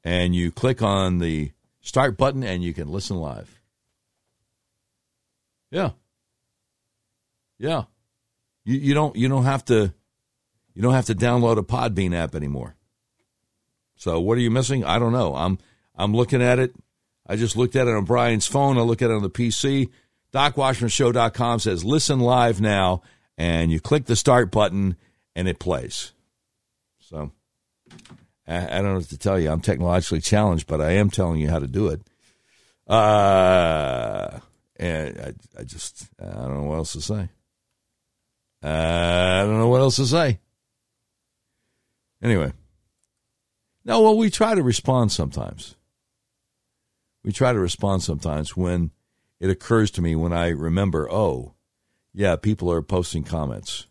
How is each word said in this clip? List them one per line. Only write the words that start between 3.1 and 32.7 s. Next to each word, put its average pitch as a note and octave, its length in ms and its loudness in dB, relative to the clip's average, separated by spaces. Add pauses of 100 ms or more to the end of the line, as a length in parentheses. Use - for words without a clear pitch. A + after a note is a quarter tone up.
live. C#2 440 -10 (2000)
Yeah. D#3+ 200 -4 (1700)
Yeah. C#3+ 260 -4 (800)
You, B2+ 140 0
you C#3 160 0
don't, D3+ 220 0
you A#2+ 120 2
don't C3 160 2
have C#3 220 0
to, G#2+ 260 2 (840)
you F#2 80 -6
don't B2 120 4
have A#2+ 120 2
to A2+ 80 -2
download A#2+ 440 2
a G2+ 40 -2
Podbean G2 520 -2
app E2 200 -4
anymore. C#2+ 420 -8 (1200)
So E2 240 -2
what G#2+ 160 0
are B2 60 0
you A#2 80 2
missing? B2 340 0
I F2 140 0
don't A#2 140 2
know. G2 220 0
I'm, F2 240 -2 (360)
I'm G#2 200 -2
looking B2 280 2
at B2 160 4
it. B2+ 160 -2 (520)
I F#2+ 100 -4
just A2 200 -2
looked B2 200 0
at B2+ 100 4
it A2+ 80 2
on G#2 100 0
Brian's A#2 420 2
phone. C#3 300 2
I A#2+ 60 2
look A#2 180 0
at A#2+ 100 2
it A2+ 40 0
on G#2 80 -2
the F#2+ 80 -4
P A#2 200 -2
C. C#3 380 0 (440)
Doc C3+ 240 0
Washburn B2+ 320 0
Show A#2+ 240 2
dot A2+ 200 2
com A#2+ 280 0
says, F2+ 240 -2
"Listen C#3 360 0
live A#2+ 400 2
now," F#2+ 420 0 (360)
and E2 320 0
you D#2+ 100 0
click D3 240 0
the A2+ 120 0
start B2 340 4
button G2 460 0 (380)
and F2+ 140 -2
it E2 100 -4
plays. - 540 -6 (840)
So D2+ 320 -12 (1160)
I, E2+ 200 -6
I F2+ 160 -4
don't G2+ 40 0
know G2 80 0
what E2+ 160 -6
to C#2+ 80 -12
tell F#2+ 200 0
you. D#2 120 0
I'm E2 100 -2
technologically F2 600 0
challenged, G2 460 0
but D#2 140 -2
I D#2 120 0
am G2+ 160 4
telling E2+ 320 0
you D2+ 80 0
how E2 120 0
to C#2 80 -6
do F#2+ 200 -2
it. D#2+ 120 -4 (840)